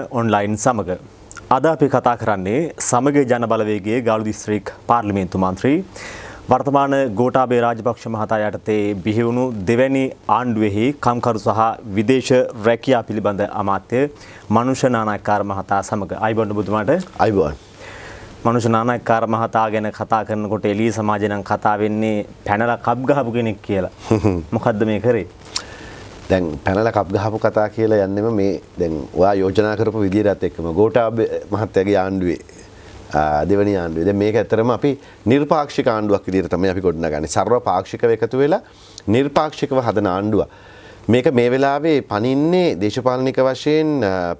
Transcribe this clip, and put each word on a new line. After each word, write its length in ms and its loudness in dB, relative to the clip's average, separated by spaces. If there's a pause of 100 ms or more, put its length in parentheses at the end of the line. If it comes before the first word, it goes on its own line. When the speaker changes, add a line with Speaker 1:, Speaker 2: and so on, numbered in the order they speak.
Speaker 1:
ඔන්ලයින් 480 0
සමග. 340 0 (560)
අද 200 2
අපි 220 2
කතා 300 2
කරන්නේ 440 -2 (160)
සමගි 460 2
ජන 240 0
බලවේගයේ 540 0
ගාලු 220 0
දිස්ත්‍රික් 480 -4 (120)
පාර්ලිමේන්තු 540 0
මන්ත්‍රී 400 0 (680)
වර්තමාන 500 2 (160)
ගෝඨාභය 500 2
රාජපක්ෂ 480 -2
මහතා 340 -2
යටතේ 400 -2 (140)
බිහි 280 0
වුණු 220 0 (160)
දෙවැනි 420 2 (220)
ආණ්ඩුවේහි 600 0 (120)
කම්කරු 420 0
සහ 220 0 (280)
විදේශ 420 2 (280)
රැකියා 440 2
පිළිබඳ 460 -2
අමාත්‍ය 520 -2 (460)
මනුෂ 380 0
නානායක්කාර 580 0
මහතා 380 -2
සමග. 360 -4
අයිබෝන් 340 0
ඔබතුමාට. 400 0 (240)
Speaker 2:
අයිබෝන්. 400 2 (840)
Speaker 1:
මනුෂ 280 2
නානායක්කාර 580 2
මහතා 440 0
ගැන 220 -2
කතා 320 -2
කරනකොට 420 -4
එළිය 260 2
සමාජේ 380 0
නම් 140 -4
කතා 340 0
වෙන්නේ 380 0 (240)
පැනලා 380 0
කප් 280 -2
ගහපු 260 0
කෙනෙක් 280 -2
කියලා. 320 -4 (320)
Speaker 2:
<laughs> 80 4 (180)
Speaker 1:
මොකද්ද 340 0
මේ 160 0
කරේ? 260 2 (1000)
Speaker 2:
දැන් 200 2 (120)
පැනලා 340 0
කප් 200 0
ගහපු 280 -2
කතා 300 0
කියලා 320 2
යන්නෙම 300 0
මේ 220 0 (200)
දැන් 220 -2 (140)
ඔයා 240 4
යෝජනා 420 2
කරපු 240 0
විදියටත් 440 2
එක්කම 280 -4
ගෝඨාභය 540 2 (220)
මහත්තයාගේ 500 0
ආණ්ඩුවේ, 400 0 (720)
ආ, 360 2
දෙවැනි 300 2
ආණ්ඩුවේ. 300 -2
දැන් 120 2
මේක 180 2
ඇත්තරම 360 2
අපි 200 0 (320)
නිර්පාක්ෂික 640 0
ආණ්ඩුවක් 380 0
විදියට 240 0
තමයි 200 0
අපි 120 -2
ගොඩනගන්නේ. 460 -2
සර්ව 340 0
පාක්ෂිකව 500 -2
එකතු 260 -2
වෙලා 240 0 (440)
නිර්පාක්ෂිකව 760 0
හදන 260 0
ආණ්ඩුවක්. 420 0 (560)
මේක 260 4
මේ 180 4
වෙලාවේ 520 2
පනින්නේ 760 0
දේශපාලනික 640 0
වශයෙන්, 520 2 (100)
අ, 120 2 (260)